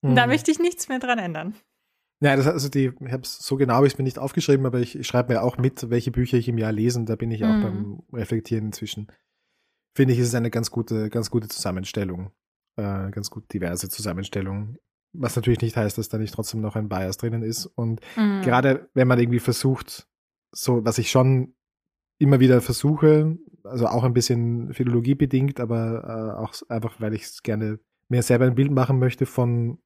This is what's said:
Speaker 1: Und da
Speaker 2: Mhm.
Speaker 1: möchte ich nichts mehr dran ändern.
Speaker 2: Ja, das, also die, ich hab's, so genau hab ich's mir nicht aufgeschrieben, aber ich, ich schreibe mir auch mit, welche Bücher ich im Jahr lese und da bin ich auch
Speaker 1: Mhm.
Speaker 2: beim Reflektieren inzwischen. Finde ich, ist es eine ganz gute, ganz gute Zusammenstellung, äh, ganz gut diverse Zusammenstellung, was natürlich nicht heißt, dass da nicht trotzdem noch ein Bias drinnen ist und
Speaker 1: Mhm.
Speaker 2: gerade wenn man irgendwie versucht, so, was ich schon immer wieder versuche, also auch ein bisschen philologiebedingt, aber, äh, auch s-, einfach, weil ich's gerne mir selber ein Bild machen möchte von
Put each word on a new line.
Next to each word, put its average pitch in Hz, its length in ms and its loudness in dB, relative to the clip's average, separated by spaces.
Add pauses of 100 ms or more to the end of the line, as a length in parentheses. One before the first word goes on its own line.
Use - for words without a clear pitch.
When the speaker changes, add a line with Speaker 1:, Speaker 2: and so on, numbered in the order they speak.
Speaker 1:
Und 135 120 2
da 240 100 6
Speaker 2:
Mhm. 247 80 2
Speaker 1:
möchte 311 180 2
ich 311 80 2
nichts 349 300 -2
mehr 254 120 -6
dran 247 180 -2
ändern. 175 360 -6 (680)
Speaker 2:
Ja, 139 140 4
das, 135 100 2
also 147 240 -2
die, 131 280 0
ich 127 140 -10
hab's, - 320 -10
so 139 120 -2
genau 131 180 2
hab 135 100 6
ich's 135 140 2
mir 135 60 0
nicht 131 140 -4
aufgeschrieben, 139 460 0
aber 123 140 0
ich, 120 200 -2
ich 127 80 -8
schreibe 123 280 2
mir 110 80 2
auch 123 160 0
mit, 127 320 -2
welche 120 220 0
Bücher 123 260 0
ich 117 100 0
im 117 80 -2
Jahr 110 160 0
lese 117 260 0
und 113 120 -4
da 110 60 0
bin 113 140 -4
ich 110 140 -4
auch 110 40 4
Speaker 1:
Mhm. 107 140 2
Speaker 2:
beim 101 400 -6 (120)
Reflektieren 110 520 -4
inzwischen. 107 420 -10 (840)
Finde 131 200 4
ich, 120 60 0
ist 120 80 2
es 117 60 -4
eine 117 160 0
ganz 117 200 -2
gute, 110 400 -4
ganz 113 200 -4
gute 107 180 -2
Zusammenstellung, 95 800 -6 (460)
äh, 98 340 -4
ganz 101 200 -8
gut - 220 -18
diverse 90 380 -6
Zusammenstellung, 98 880 -8 (340)
was 127 240 -4
natürlich 120 240 2
nicht 113 160 -2
heißt, 107 220 -2
dass 110 100 -6
da - 80 -6
nicht 107 160 -4
trotzdem 110 300 -6
noch 107 140 -4
ein 107 120 -4
Bias 95 300 -4
drinnen 117 240 -4
ist 113 240 -6
und 113 340 -4 (160)
Speaker 1:
Mhm. 208 260 2
Speaker 2:
gerade 131 520 2
wenn 127 140 4
man 123 100 6
irgendwie 120 220 2
versucht, - 680 -2 (500)
so, 120 280 0
was 113 140 0
ich 113 120 -2
schon 131 440 4 (640)
immer 139 200 6
wieder 127 220 8
versuche, 151 760 4 (280)
also 120 240 -2
auch 120 160 0
ein 123 100 4
bisschen 120 580 0
philologiebedingt, 131 840 0
aber, 113 800 -4
äh, - 20 -8
auch 110 120 -8
s-, - 180 -16
einfach, 113 300 -6
weil 110 120 -2
ich's - 300 -10
gerne 107 380 -4 (280)
mir 123 140 2
selber 123 220 4
ein 127 100 4
Bild 135 160 2
machen 131 300 2
möchte 127 260 0
von 120 600 -2